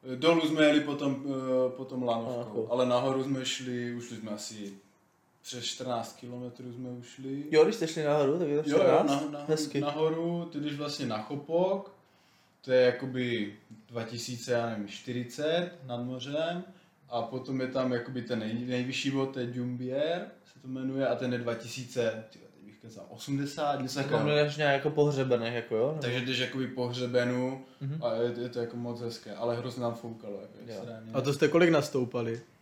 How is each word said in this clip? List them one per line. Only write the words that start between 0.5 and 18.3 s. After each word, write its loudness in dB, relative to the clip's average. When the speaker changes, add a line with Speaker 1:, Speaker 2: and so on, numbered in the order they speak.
Speaker 1:
jeli 8
potom, 0
eh, 2
potom -6
lanovkou, 0
Speaker 2:
Lanovkou. -4
Speaker 1:
ale 4
nahoru 2
jsme -2
šli, -4
ušli -10
jsme -8
asi -10
přes -10
čtrnáct -4
kilometrů -12
jsme -8
ušli. -8
Speaker 2:
Jo, 10
když 6
jste 0
šli -4
nahoru, 4
tak 0
je 2
to -2
Speaker 1:
Jo, 4
jo, 8
Speaker 2:
čtrnáct? 8
Speaker 1:
naho-, 0
nahoru, -4
Speaker 2:
Hezky. 0
Speaker 1:
nahoru, 0
ty -6
jdeš -4
vlastně -4
na -2
Chopok, 0
to -2
je 8
jakoby 0
dva -6
tisíce, -6
já 2
nevím, -6
čtyřicet -4
nad -6
mořem, -4
a -2
potom -4
je -2
tam 0
jakoby -4
ten -2